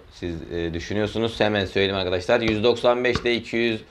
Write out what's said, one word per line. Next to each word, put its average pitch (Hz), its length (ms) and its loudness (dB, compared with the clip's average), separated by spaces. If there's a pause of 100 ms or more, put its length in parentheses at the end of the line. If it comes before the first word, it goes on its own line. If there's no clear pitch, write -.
(120)
siz, 85 400 -8
e, 85 220 -4
düşünüyorsunuz. 107 640 -2
Hemen 107 260 2
söyleyeyim 98 300 0
arkadaşlar. 92 460 0
Yüz 107 220 0
doksan 120 400 4
beş 120 140 2
ile 120 180 0
iki 117 220 -4
yüz 113 340 0